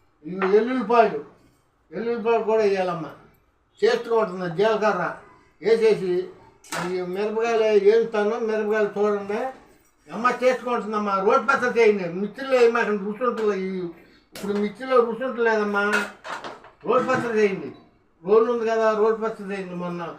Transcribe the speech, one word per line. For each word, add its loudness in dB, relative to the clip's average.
ఇవి 2
ఎల్లుల్లిపాయలు, 2
ఎల్లుల్లిపాయలు -2
కూడా 2
వేయాలమ్మా. -2
టేస్ట్గా 2
ఉంటుంది. -2
జీలకర్ర 0
వేసేసి 2
ఈ -4
మిరపకాయలు 0
వేస్తాను. 2
మిరపకాయలు 0
చూడండి -2
అమ్మ, 0
టేస్ట్గా 0
ఉంటుందమ్మా. -2
రోటి 2
పచ్చడి 0
చేయండి, 4
మిర్చిలో -4
ఏమాకండి, 2
రుచి -4
ఉంటుంది. -2
ఈ -6
ఇప్పుడు -8
మిర్చిలో -2
రుచి 0
ఉంటలేదమ్మా. 0
రోటి 2
పచ్చడి -2
చేయండి, 0
రోలు 4
ఉంది -2
కదా, 2
రోటి 0
పచ్చడి -6
చేయండి. -8
మొన్న -8